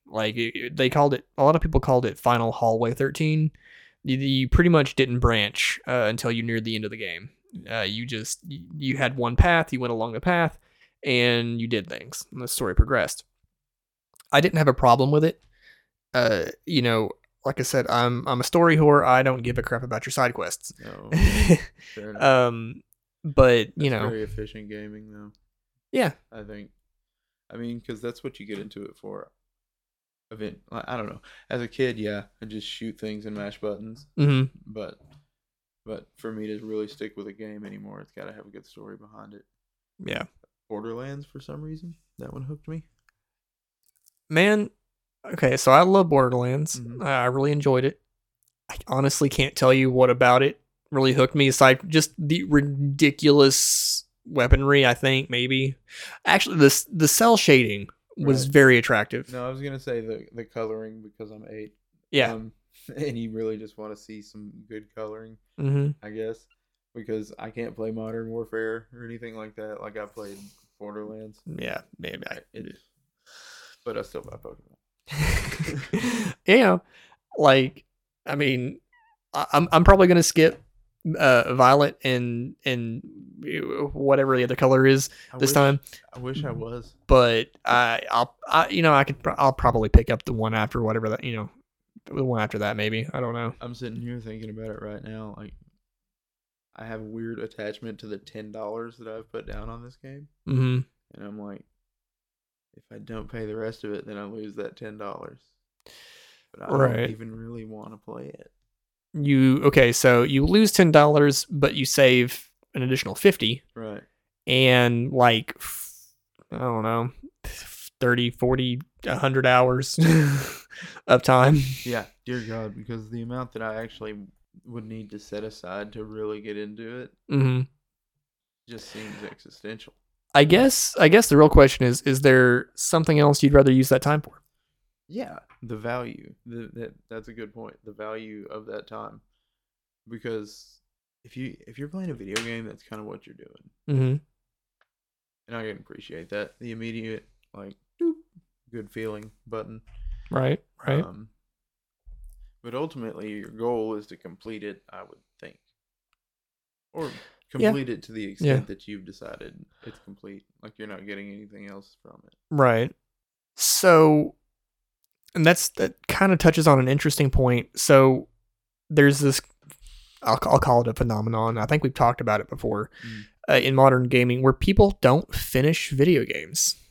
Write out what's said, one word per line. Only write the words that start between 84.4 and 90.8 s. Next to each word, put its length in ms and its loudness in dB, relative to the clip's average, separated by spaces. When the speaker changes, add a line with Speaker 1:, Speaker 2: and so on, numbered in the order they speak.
Speaker 1:
other 120 -2
color 320 4
is 220 4
Speaker 2:
I 40 -14
Speaker 1:
this 120 2
Speaker 2:
wish, 40 0
Speaker 1:
time. 260 4
Speaker 2:
I 60 -18
wish 260 -8
I 60 -8
was. 440 -12
Speaker 1:
But 440 4
I, 440 2
I'll, 260 0
I, 220 2
you 120 -2
know, 120 4
I 100 6
could 180 -6
pro-, 160 -4
I'll 160 2
probably 360 0
pick 200 6
up 140 -2
the 100 -4
one 200 -2
after 280 -2